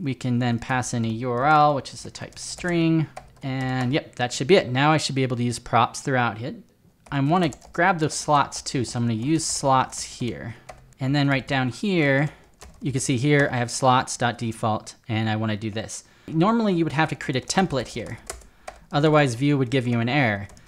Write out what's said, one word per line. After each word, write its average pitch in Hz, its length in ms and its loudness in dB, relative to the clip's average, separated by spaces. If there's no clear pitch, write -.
We 131 140 -4
can 123 240 -2
then 120 220 0
pass 127 340 -4
in 117 100 -2
a 113 40 -2
U 117 240 -4
R 123 140 -2
L, 147 280 6
which 127 180 -6
is 113 140 -16
a - 40 -14
type - 280 -16
string. 165 680 0
And 131 500 -2
yep, - 220 -2
that 123 180 -4
should 135 140 -4
be 175 80 6
it. 170 160 4
Now 139 220 4
I 156 60 4
should 139 180 -4
be 131 80 2
able 123 140 -2
to 120 60 0
use 120 140 -2
props - 440 0
throughout 120 380 -2
it. 143 140 -8
I 143 80 -2
wanna 156 320 2
grab 175 260 2
those 151 160 -2
slots - 480 0
too, 127 220 -2
so 120 140 -6
I'm 117 80 0
gonna 117 80 0
use 151 300 0
slots - 600 0
here. 107 500 -8
And 135 160 0
then 139 120 2
right 135 200 -2
down 131 200 0
here, 147 600 0
you 160 100 -4
can 127 100 -2
see 135 160 0
here 143 360 4
I 127 60 -2
have 120 120 -2
slots 127 460 2
dot 120 220 -2
default, 110 580 -4
and 110 200 0
I 110 80 0
wanna 107 200 -2
do 107 140 -6
this. - 320 -8
Normally 202 480 2
you 165 100 2
would 147 100 -2
have 156 160 2
to 147 40 -6
create 127 300 -4
a - 20 -16
template 139 400 0
here. 113 320 -10
Otherwise 147 460 4
Vue 143 200 2
would 127 140 0
give 127 160 0
you 120 140 2
an 117 80 0
error. 110 400 0